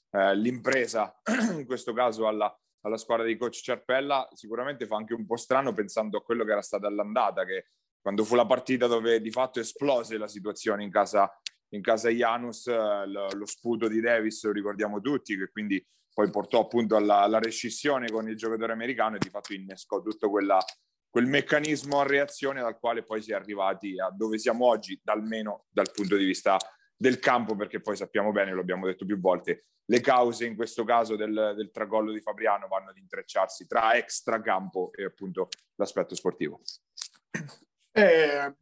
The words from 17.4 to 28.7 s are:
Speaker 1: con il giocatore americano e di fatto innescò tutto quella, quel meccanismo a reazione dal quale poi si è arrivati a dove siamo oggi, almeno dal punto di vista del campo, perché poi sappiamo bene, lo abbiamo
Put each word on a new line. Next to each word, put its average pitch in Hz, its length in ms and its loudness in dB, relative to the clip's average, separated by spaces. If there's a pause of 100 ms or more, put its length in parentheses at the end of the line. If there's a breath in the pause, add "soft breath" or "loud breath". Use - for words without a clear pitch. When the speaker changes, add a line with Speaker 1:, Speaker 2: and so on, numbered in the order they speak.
Speaker 1:
con 110 180 -4
il 110 80 -6
giocatore 113 360 -2
americano 113 440 0
e - 20 -6
di 95 100 -4
fatto 104 240 -10
innescò 95 480 -6
tutto 104 300 -2
quella, 98 280 4 (580)
quel 123 120 4
meccanismo 143 720 2
a 139 60 4
reazione 139 540 0
dal 117 180 -4
quale 117 240 -2
poi 110 200 -6
si 107 100 -8
è - 20 -2
arrivati 98 640 -4
a 92 120 -2
dove 110 260 -4
siamo 120 300 2
oggi, 107 380 2
almeno 107 680 -4
dal 98 200 0
punto 98 240 -2
di 98 120 4
vista 95 320 2 (360 loud breath)
del 123 240 2
campo, 117 380 2
perché 101 240 -6
poi 101 160 -4
sappiamo 101 360 -2
bene, 98 200 2
lo 92 80 -2
abbiamo 90 240 -2